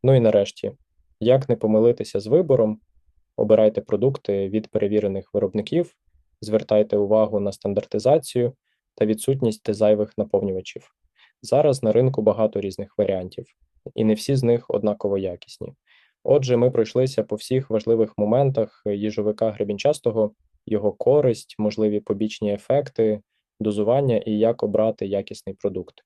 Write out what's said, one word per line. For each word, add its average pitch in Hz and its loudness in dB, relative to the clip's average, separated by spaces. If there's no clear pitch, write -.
Ну 131 6
і 127 8
нарешті, 104 2
як 127 2
не 120 2
помилитися 110 2
з 104 -10
вибором? 120 2
Обирайте 107 4
продукти 101 -2
від 104 -4
перевірених 101 -2
виробників, 107 -2
звертайте 107 -2
увагу 107 0
на 101 -4
стандартизацію 120 -2
та 110 0
відсутність 110 -2
зайвих 107 2
наповнювачів. 98 -4
Зараз 135 2
на 110 2
ринку 131 2
багато 107 0
різних 101 -8
варіантів, 95 -4
і - -2
не 110 4
всі 135 -2
з 131 0
них 117 2
однаково 104 -2
якісні. - -10
Отже, 131 2
ми 123 4
пройшлися 123 0
по - -6
всіх 131 -4
важливих 110 0
моментах 120 0
їжовика 107 -2
гребінчастого, 107 -2
його 104 -2
користь, 131 0
можливі 107 0
побічні 104 -4
ефекти, 110 -2
дозування 110 0
і 110 -4
як 110 0
обрати 107 0
якісний 98 -8
продукт. 90 -8